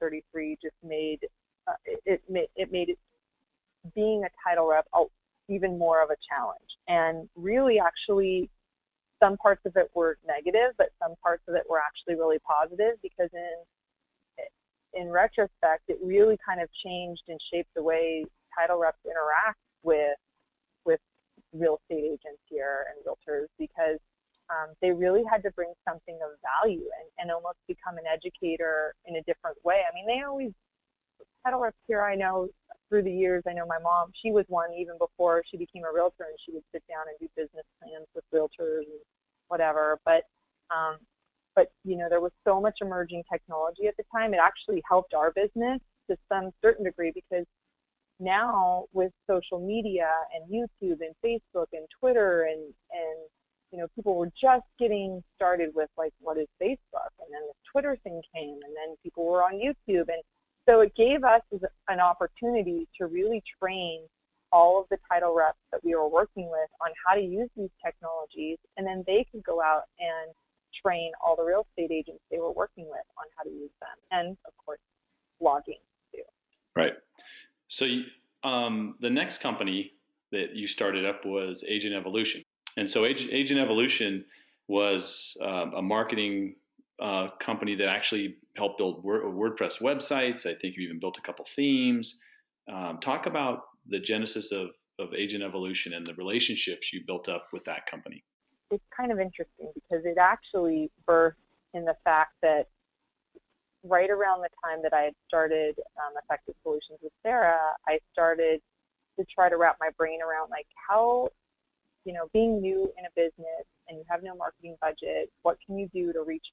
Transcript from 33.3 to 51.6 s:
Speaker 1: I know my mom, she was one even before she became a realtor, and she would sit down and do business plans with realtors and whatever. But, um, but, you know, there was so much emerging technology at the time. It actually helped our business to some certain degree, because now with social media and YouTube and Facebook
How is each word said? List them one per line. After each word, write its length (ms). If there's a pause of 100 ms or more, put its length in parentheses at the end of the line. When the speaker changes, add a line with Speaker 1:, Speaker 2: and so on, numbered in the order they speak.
Speaker 1:
I 40
know 140
my 160
mom, 300 (100)
she 80
was 180
one 240
even 260
before 520
she 60
became 280
a 80
realtor, 360
and 160
she 80
would 180
sit 180
down 200
and 100
do 180
business 280 (180)
plans 320
with 180
realtors 540
and 140 (480)
whatever. 560
But, 180 (480)
um, 280 (580)
but, 160 (120)
you 120
know, 120
there 120
was 100 (160)
so 140
much 200
emerging 520
technology 560
at 80
the 80 (100)
time. 200
It 60
actually 480
helped 260
our 180
business 480 (280)
to 80 (120)
some 240 (100)
certain 220
degree, 280
because 340 (760)
now 720
with 180 (180)
social 300
media 500 (260)
and 140
YouTube 520
and 140 (100)
Facebook 480